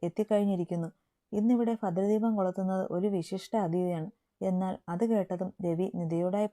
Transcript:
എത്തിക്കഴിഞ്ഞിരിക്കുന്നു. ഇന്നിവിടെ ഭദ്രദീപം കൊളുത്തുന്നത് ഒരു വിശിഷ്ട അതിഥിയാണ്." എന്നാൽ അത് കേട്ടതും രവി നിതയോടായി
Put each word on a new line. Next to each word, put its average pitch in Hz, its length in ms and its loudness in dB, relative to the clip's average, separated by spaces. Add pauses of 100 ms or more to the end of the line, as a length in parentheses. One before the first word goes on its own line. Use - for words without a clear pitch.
എത്തിക്കഴിഞ്ഞിരിക്കുന്നു. 180 840 0 (440)
ഇന്നിവിടെ 233 520 2
ഭദ്രദീപം 208 520 2
കൊളുത്തുന്നത് 190 560 0
ഒരു 180 160 0
വിശിഷ്ട 190 480 -4
അതിഥിയാണ്." 180 560 0 (300)
എന്നാൽ 185 360 0 (120)
അത് 180 160 0
കേട്ടതും 185 480 0 (120)
രവി 170 300 0
നിതയോടായി 180 580 0